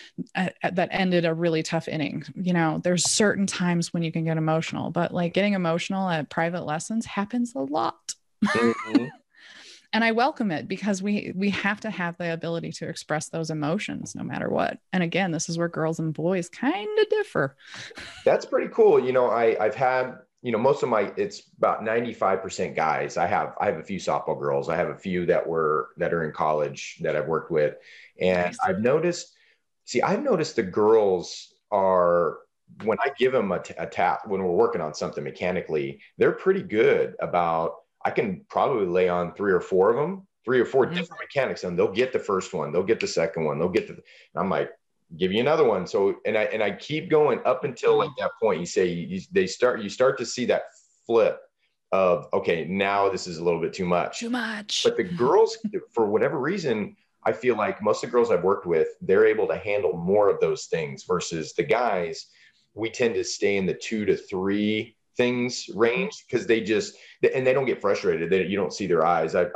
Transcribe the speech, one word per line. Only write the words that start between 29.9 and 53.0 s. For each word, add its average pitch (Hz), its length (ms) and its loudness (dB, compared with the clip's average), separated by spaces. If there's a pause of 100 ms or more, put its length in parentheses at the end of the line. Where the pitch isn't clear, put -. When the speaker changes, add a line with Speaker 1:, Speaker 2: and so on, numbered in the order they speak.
Speaker 2:
I've 202 200 0
noticed 262 360 0
the 113 60 0
girls 101 880 2 (180)
are, 90 680 4 (440)
when 202 160 0
I 226 180 0
give 127 160 4
'em 104 200 2
a 101 100 -4
t-, - 140 -16
a 85 100 -8
tap, - 400 0
when 95 160 -2
we're 90 80 0
working 101 300 2
on 76 120 -4
something 78 300 -6
mechanically, 78 800 -4 (160)
they're 156 160 4
pretty 190 280 0
good 107 600 2
about, 82 540 0 (300)
I 104 60 -2
can 104 360 -4
probably 110 380 2
lay 90 240 2
on 87 240 -2
three 101 180 0
or 90 80 4
four 95 300 4
of 120 80 2
'em, 180 300 -4 (180)
three 123 160 2
or - 40 4
four 127 200 4
Speaker 1:
Mm-hmm. 135 100 -6
Speaker 2:
different - 280 -6
mechanics, 123 420 -2
and 87 120 -2
they'll 101 140 2
get 120 220 0
the - 60 0
first 95 340 -2
one, 76 180 -4
they'll 87 120 0
get 107 180 0
the 98 60 -2
second 82 360 -2
one, 73 160 -2
they'll 80 80 0
get - 200 0
the, - 80 -16
and - 80 -20 (320)
I'm 92 140 -2
like, 78 200 -2 (480)
"Give 90 160 0
you 110 80 2
another 147 240 4
one." 95 220 2
So, 98 280 2 (100)
and 107 120 0
I, 107 60 2
and 107 200 -2
I 101 80 0
keep 151 380 -8
going 151 340 4
up 127 220 0
until, 120 320 2
like, 104 140 2
Speaker 1:
Mm-hmm. - 120 -10
Speaker 2:
that 92 80 -2 (100)
point. 98 200 2
You 87 40 -4
say, 92 220 2
you, 87 320 -4 (120)
they 95 160 4
start, 120 340 0
you 101 80 -6
start 131 300 2
to 120 60 -4
see 123 200 -4
that 95 160 2 (440)
flip 110 340 4 (520)
of, 90 400 2
"Okay, 82 340 0
now 98 440 2